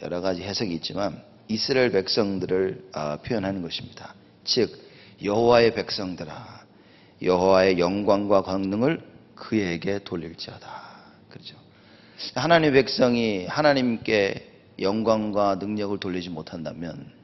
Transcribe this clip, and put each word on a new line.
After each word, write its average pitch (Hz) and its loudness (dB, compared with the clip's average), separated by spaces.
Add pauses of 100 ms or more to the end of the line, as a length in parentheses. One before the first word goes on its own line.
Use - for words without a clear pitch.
여러 85 -6
가지 90 -2
해석이 95 -4
있지만 82 -6 (260)
이스라엘 123 0
백성들을, 95 0
아, 76 -4
표현하는 98 -4
것입니다. - -12 (300)
즉, - 0 (520)
"여호와의 117 6
백성들아, 87 -8 (560)
여호와의 92 4
영광과 101 2
권능을 98 0 (340)
그에게 98 -2
돌릴지어다." - -12 (460)
그렇죠. - -20 (800)
하나님의 156 4
백성이 117 2
하나님께 117 0 (280)
영광과 104 0
능력을 101 -4
돌리지 90 -6
못한다면 78 -10 (120)